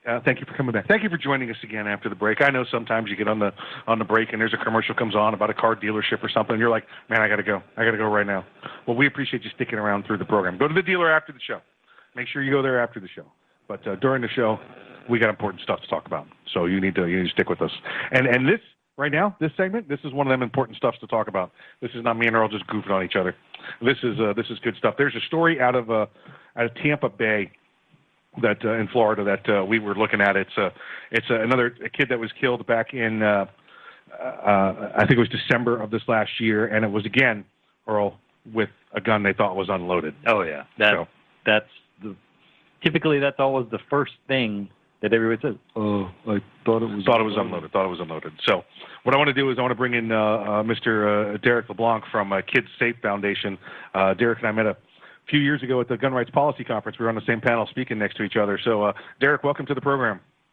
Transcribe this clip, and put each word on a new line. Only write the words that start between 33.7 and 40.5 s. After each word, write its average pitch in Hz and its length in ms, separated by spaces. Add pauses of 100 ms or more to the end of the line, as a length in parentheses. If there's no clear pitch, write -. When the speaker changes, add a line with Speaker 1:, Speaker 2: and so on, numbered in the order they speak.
Speaker 1:
uh, 101 840
I 107 120
think 107 60
it 117 60
was 117 120
December 120 500
of 107 100
this 110 160
last 110 320
year, 110 280
and 107 180
it 104 60
was 104 160
again, 110 400 (400)
Earl, 104 320 (340)
with 110 160 (240)
a 107 80
gun 107 220
they 98 100
thought 98 240
was 95 140
unloaded. 87 440 (120)
Speaker 2:
Oh 107 160
yeah, 76 220 (120)